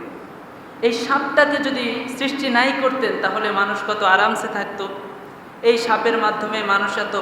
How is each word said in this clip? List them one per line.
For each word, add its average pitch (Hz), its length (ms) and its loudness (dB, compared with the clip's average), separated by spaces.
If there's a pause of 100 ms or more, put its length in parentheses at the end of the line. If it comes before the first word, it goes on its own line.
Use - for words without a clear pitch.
(840)
এই 233 100 4
সাপটাকে 285 640 2
যদি 247 520 -2 (100)
সৃষ্টি 277 300 -2
নাই 247 240 4 (100)
করতেন 262 300 0 (100)
তাহলে 208 280 0
মানুষ 202 280 0 (100)
কত 208 140 -2
আরামসে 208 460 4
থাকতো। 202 400 -6 (720)
এই 233 160 6
সাপের 226 400 2
মাধ্যমে 214 440 0
মানুষ 196 360 2
এত 208 240 -2